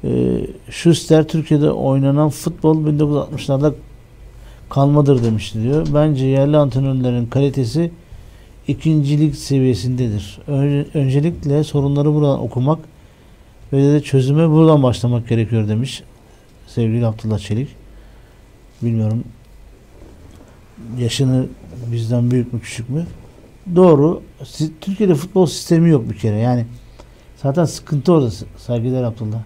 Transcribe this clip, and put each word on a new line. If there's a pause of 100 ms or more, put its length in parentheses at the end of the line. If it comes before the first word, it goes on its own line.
e, (300)
Schuster
Türkiye'de
oynanan
futbol
bin
dokuz
yüz
altmışlarda (960)
kalmadır
demişti
diyor.
Bence
yerli
antrenörlerin
kalitesi (800)
ikincilik
seviyesindedir.
Ön-,
öncelikle
sorunları
buradan
okumak (920)
ve
de
çözüme
buradan
başlamak
gerekiyor
demiş (640)
sevgili
Abdullah
Çelik. (1120)
Bilmiyorum (1700)
yaşını (460)
bizden
büyük
mü
küçük
mü? (680)
Doğru. (220)
Si-,
Türkiye'de
futbol
sistemi
yok
bir
kere.
Yani (800)
zaten
sıkıntı
orada
s-, (100)
saygıdeğer
Abdullah.